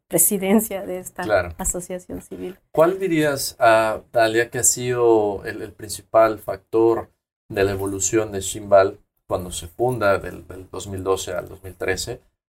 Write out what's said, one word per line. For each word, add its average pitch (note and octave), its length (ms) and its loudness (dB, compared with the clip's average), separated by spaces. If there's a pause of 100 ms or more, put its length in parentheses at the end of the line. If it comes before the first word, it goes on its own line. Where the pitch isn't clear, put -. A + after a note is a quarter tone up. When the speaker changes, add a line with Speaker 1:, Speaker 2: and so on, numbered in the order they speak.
Speaker 1:
presidencia G3 760 0
de F3+ 140 -8
esta F3+ 240 -12
Speaker 2:
Claro. B2 360 0
Speaker 1:
asociación F3+ 640 -8
civil. F3+ 360 -12 (140)
Speaker 2:
¿Cuál E3+ 260 4
dirías, D#3 600 0
ah, A2+ 400 4 (120)
Dalia, A2+ 380 2
que C3 80 -6
ha A#2 60 0
sido A#2 800 2
el, G#2+ 180 -8
el F#2+ 100 -12
principal G#2+ 680 0
factor A2+ 680 0 (400)
de G#2 140 0
la G2 80 2
evolución G2 640 -2
de F#2+ 100 -6
Ximbal G2+ 560 2 (300)
cuando F2+ 240 -6
se F2 160 -10
funda A2 500 0
del, F2 300 -12
del F#2+ 200 -18
dos F#2+ 200 -12
mil F#2+ 160 -8
doce F#2+ 280 -2
al F2+ 160 -8
dos F2+ 140 -18
mil F#2 120 -16
trece F#2+ 460 -6 (360)